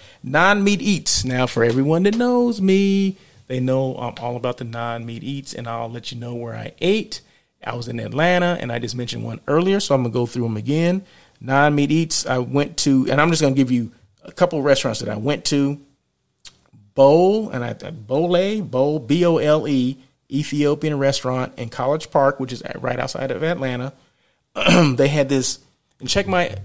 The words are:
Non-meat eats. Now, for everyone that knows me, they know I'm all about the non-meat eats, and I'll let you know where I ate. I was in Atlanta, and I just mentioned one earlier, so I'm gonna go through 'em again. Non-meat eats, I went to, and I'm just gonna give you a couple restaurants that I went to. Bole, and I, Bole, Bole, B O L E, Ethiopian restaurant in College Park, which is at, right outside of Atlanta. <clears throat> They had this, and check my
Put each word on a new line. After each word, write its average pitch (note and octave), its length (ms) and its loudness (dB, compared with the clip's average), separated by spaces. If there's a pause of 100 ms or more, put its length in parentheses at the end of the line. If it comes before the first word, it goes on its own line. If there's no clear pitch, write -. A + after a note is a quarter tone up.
(220)
Non-meat G3 580 2
eats. - 460 0
Now, B2+ 200 0
for A#2 160 -2
everyone C#3 420 2
that G#3 120 2
knows A#3+ 420 0
me, G3 600 2 (280)
they B2+ 140 -4
know C3 360 0
I'm A#2+ 220 -8
all A#2+ 180 -6
about B2 200 -4
the A#2 80 -10
non-meat A#2 580 -8
eats, C3+ 300 -10
and A#2+ 160 -10
I'll A#2 220 -6
let A#2 200 -12
you A#2 80 -10
know A#2+ 160 -10
where A#2 200 -10
I A2+ 260 -12
ate. G#3 400 -2 (420)
I A#2 140 -6
was A#2 100 -8
in A#2 140 -2
Atlanta, F3 580 0
and B2 140 -6
I A#2+ 60 -4
just A#2 180 -6
mentioned A#2 280 -6
one A2+ 220 -8
earlier, F3+ 320 2
so D3 160 0
I'm B2+ 100 4
gonna A#2 80 -2
go A#2+ 120 0
through A#2 220 -2
'em A2 100 -2
again. E3 480 0 (340)
Non-meat C#3+ 540 2
eats, D#3+ 320 0
I B2+ 140 -2
went C3+ 400 -2
to, C3+ 320 4
and C3+ 100 4
I'm D#3+ 80 4
just D#3 140 2
gonna C3+ 120 4
give C3 160 2
you A#2+ 220 0 (320)
a - 80 -20
couple F3 280 0
restaurants C3+ 380 2
that G#2+ 100 -8
I A2 80 -4
went B2+ 280 -4
to. C#3+ 360 0 (1160)
Bole, F3+ 540 6
and B2 140 -6
I, A#2 100 -8
Bole, F3 840 -2
Bole, C#3 380 0
B C#3+ 260 2
O E3+ 120 4
L D3+ 320 2
E, C3 300 0 (300)
Ethiopian D3 720 0
restaurant B2+ 580 -2
in A#2 120 -8
College C#3 420 -4
Park, C3+ 300 2
which B2+ 120 -6
is A#2+ 100 -10
at, - 200 -10
right B2 160 -2
outside C3 320 -4
of C3 140 -4
Atlanta. C3+ 480 -4 (640)
<clears throat> D#3+ 400 4
They C3+ 100 4
had C#3+ 220 0
this, C3+ 320 -2 (400)
and C3 80 -8
check G3 180 0
my F3+ 380 0